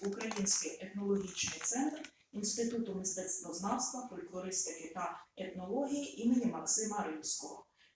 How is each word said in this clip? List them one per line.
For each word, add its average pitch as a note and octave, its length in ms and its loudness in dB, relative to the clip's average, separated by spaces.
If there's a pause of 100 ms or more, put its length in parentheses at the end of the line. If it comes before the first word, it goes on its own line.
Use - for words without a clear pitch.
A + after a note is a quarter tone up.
Український G3+ 760 2
етнологічний G3 800 0
центр D4+ 520 0 (200)
Інституту A3 640 0
мистецтвознавства, F#3 1160 -2
фольклористики F3+ 840 -4
та F3 300 -4 (120)
етнології A#3 840 -2
імені A#3+ 240 6
Максима G#3 560 2
Рильського, - 640 -4 (300)